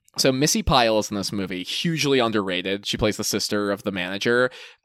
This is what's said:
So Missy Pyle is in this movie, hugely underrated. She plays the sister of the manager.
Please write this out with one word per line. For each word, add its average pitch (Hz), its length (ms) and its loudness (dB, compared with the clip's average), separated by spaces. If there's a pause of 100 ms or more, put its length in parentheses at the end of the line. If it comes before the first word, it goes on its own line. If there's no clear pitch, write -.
(180)
So 139 140 4
Missy 151 320 2
Pyle 117 360 4
is 104 120 -4
in 107 60 -4
this 95 140 -4
movie, 92 320 -6
hugely 143 560 0
underrated. 101 680 0
She - 120 -4
plays 107 200 0
the 107 60 -6
sister 104 480 -2
of 98 120 -4
the 101 80 -2
manager. 98 580 0 (360)